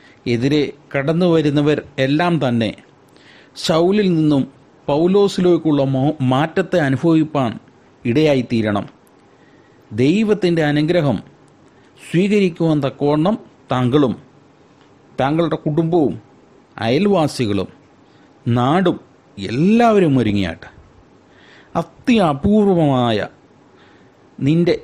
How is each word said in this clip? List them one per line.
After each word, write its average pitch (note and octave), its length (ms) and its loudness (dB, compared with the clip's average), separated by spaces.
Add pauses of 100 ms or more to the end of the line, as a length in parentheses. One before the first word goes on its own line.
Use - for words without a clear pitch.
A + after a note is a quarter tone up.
(260)
എതിരെ C3+ 380 0 (240)
കടന്നു D#3+ 400 -2
വരുന്നവർ D3+ 500 2 (220)
എല്ലാം D#3 380 0
തന്നെ A#2 340 -2 (840)
ശൗലിൽ F#3 520 0
നിന്നും D3+ 340 2 (440)
പൗലോസിലേക്കുള്ള F3 1000 0
മോ-, C3+ 380 -2
മാറ്റത്തെ D#3+ 560 -2
അനുഭവിപ്പാൻ D3 720 0 (540)
ഇടയായിത്തീരണം. A#2+ 800 0 (1080)
ദൈവത്തിൻ്റെ F3 720 0
അനുഗ്രഹം D3 540 0 (840)
സ്വീകരിക്കുവാൻ F3 800 0
തക്കവണ്ണം D3 560 0 (320)
താങ്കളും B2+ 460 0 (960)
താങ്കളുടെ D#3 460 -2
കുടുംബവും D#3+ 580 0 (640)
അയൽവാസികളും B2+ 920 -2 (760)
നാടും C#3 520 0 (400)
എല്ലാവരും F3+ 800 2
ഒരുങ്ങിയാട്ടെ. G2+ 520 -2 (1080)
അത്യപൂർവമായ E3 1500 0 (1120)
നിൻ്റെ D#3+ 440 0